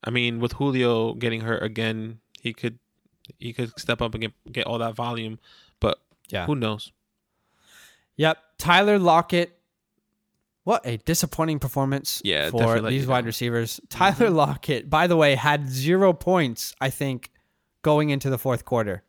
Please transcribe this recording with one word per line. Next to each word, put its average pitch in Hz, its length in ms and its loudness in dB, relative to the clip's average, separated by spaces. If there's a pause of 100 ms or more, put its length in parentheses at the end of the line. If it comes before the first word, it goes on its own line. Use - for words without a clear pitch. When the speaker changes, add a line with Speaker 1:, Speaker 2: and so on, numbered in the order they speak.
Speaker 1:
I 113 60 -6
mean, 120 280 0
with 120 140 -2
Julio 120 600 0
getting 113 260 -4
hurt 113 240 -4
again, 110 560 -6 (200)
he 120 120 -8
could, 117 260 -8 (600)
he 120 140 -12
could 117 280 -8
step 120 200 -4
up 117 140 -4
and 110 80 -8
get, 110 100 -8 (200)
get 120 160 -4
all 117 100 -4
that 117 160 -4
volume. 113 460 -8 (400)
But - 180 0 (300)
Speaker 2:
Yeah. 90 180 -6
Speaker 1:
who 147 80 0
knows? 110 380 -6 (1200)
Speaker 2:
Yep. 156 220 2 (200)
Tyler 202 420 4
Lockett. 175 580 2 (1040)
What 202 220 0
a 117 120 -4
disappointing 160 600 -2
performance 139 680 -2
Speaker 1:
Yeah, 78 260 0
Speaker 2:
for 120 100 -2
Speaker 1:
definitely 113 220 4
let 110 80 -2
Speaker 2:
these 135 120 0
Speaker 1:
you 127 60 -4
Speaker 2:
wide 127 140 2
Speaker 1:
down. 113 40 -4
Speaker 2:
receivers. 117 540 -4
Speaker 1:
Mm-hmm. - 180 -14
Speaker 2:
Tyler 196 320 4
Lockett, 143 580 0
by 156 200 2
the 170 80 4
way, 147 180 6
had 143 340 0
zero 170 440 2
points, 160 680 0
I 135 80 0
think, 131 440 -6 (500)
going 151 280 4
into 139 200 0
the 127 80 -2
fourth 123 260 -2
quarter. 104 440 -2